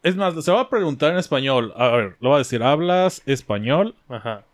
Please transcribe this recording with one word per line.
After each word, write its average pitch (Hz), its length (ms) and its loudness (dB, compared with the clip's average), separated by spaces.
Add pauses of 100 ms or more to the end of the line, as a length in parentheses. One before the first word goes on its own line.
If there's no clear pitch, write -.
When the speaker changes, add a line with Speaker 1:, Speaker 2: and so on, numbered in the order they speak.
Speaker 1:
es 185 140 0
más, 185 180 -2 (100)
se 175 60 0
va 220 120 4
a 262 60 -10
preguntar 160 440 0
en 180 60 -2
español. 131 580 -2
A 120 140 2
ver, 110 280 0
lo 127 120 0
va 143 40 6
a 147 40 4
decir, 120 260 -2
¿hablas 175 600 2
español? 135 720 -2 (140)
Speaker 2:
Ajá. 110 340 -8 (120)